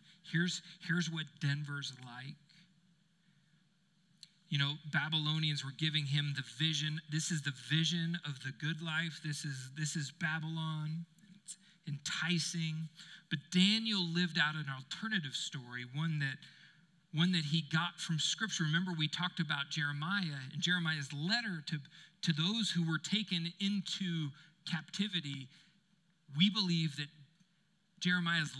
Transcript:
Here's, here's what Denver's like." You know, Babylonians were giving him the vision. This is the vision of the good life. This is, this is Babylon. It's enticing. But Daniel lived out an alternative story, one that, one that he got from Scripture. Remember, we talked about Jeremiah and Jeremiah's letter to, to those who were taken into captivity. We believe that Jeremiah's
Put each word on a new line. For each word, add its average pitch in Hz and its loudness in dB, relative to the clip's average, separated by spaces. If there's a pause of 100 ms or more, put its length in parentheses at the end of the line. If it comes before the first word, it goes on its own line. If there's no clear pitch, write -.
(240)
Here's, 170 0 (260)
here's 165 2
what 160 -4 (140)
Denver's 143 -2 (100)
like." 127 -10 (2250)
You 151 2
know, 143 2 (180)
Babylonians 151 0
were 135 -6
giving 151 0
him 147 2
the 135 -2 (140)
vision. 156 0 (120)
This 156 0
is 156 0
the 139 -2 (160)
vision 165 2
of 139 -6
the 135 -6
good 156 -2
life. 165 -2
This 147 -4
is, 131 -6
this 151 0
is 143 -2
Babylon. 160 -2 (380)
It's - -14 (300)
enticing. 160 0 (420)
But 151 -2 (120)
Daniel 208 6
lived 170 2
out 151 4
an 151 -4
alternative 147 -4
story, 123 -6 (100)
one 156 2
that, 135 0 (760)
one 170 6
that 165 4
he 147 2 (100)
got 170 2
from 160 0
Scripture. - 0
Remember, 170 4
we 151 2
talked 175 -2
about 147 -2
Jeremiah 151 -2 (140)
and 147 -4
Jeremiah's 160 0
letter 180 -2
to, 156 -2 (440)
to 165 2
those 185 0
who 165 2
were 160 2
taken 175 -2
into 185 0 (360)
captivity. 151 -4 (880)
We 190 8
believe 170 2
that 143 -6 (920)
Jeremiah's 170 2